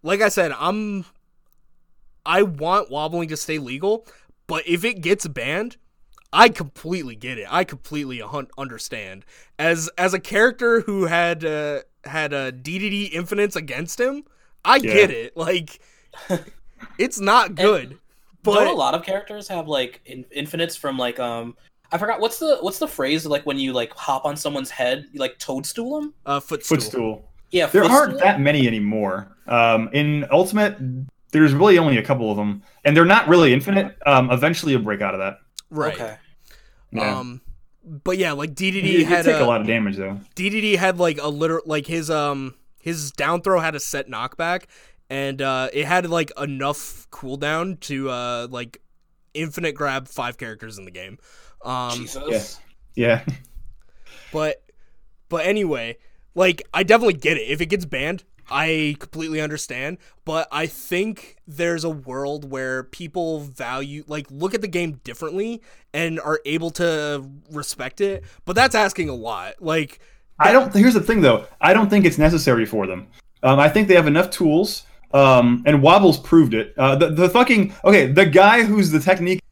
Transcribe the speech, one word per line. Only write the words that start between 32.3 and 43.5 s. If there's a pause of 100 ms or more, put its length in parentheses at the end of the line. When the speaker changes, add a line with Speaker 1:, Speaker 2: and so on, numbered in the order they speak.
Speaker 2:
them, (240)
and
they're
not
really
infinite.
Um,
eventually
you'll
break
out
of
that. (300)
Speaker 1:
Right.
Speaker 3:
Okay. (760)
Speaker 2:
Yeah.
Speaker 1:
Um, (420)
but
yeah,
like,
D
D
D
Speaker 2:
You,
you
Speaker 1:
had
Speaker 2:
take
a
Speaker 1:
a
Speaker 2:
lot
of
damage,
though. (160)
Speaker 1:
D
D
D
had,
like,
a
liter-,
like,
his,
um, (240)
his
down
throw